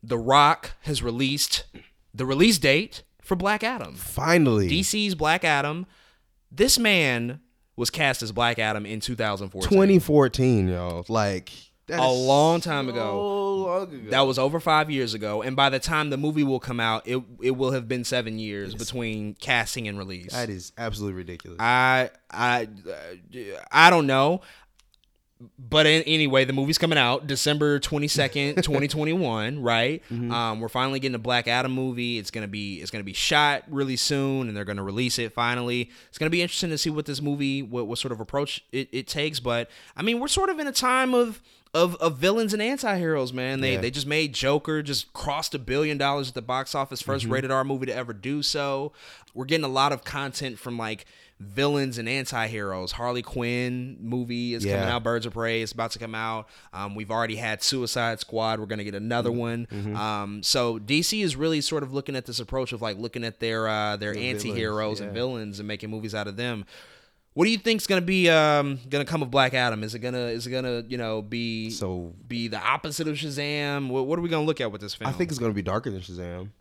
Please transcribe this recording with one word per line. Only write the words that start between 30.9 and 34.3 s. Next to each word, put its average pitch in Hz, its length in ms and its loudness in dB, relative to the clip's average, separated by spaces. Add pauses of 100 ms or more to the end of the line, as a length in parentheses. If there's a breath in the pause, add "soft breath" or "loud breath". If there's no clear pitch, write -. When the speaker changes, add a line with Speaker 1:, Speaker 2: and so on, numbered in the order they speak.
Speaker 1:
getting 131 160 -2
a 120 40 -6
Black 120 280 0
Adam 127 260 2
movie. 123 460 -4
It's 98 120 -8
gonna 107 180 -8
be, 101 320 -8
it's 90 100 -10
gonna 104 140 -8
be 98 80 -10
shot 147 560 2
really 135 280 -2
soon, 135 520 0